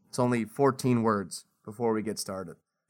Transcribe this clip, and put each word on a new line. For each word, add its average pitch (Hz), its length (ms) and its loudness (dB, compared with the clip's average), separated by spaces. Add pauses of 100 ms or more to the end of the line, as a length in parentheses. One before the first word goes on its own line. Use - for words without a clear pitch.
It's - 100 -4
only 123 240 2
fourteen 123 580 2
words 104 440 0 (180)
before 113 300 -2
we 107 100 -2
get 101 160 -6
started. 95 380 -10 (320)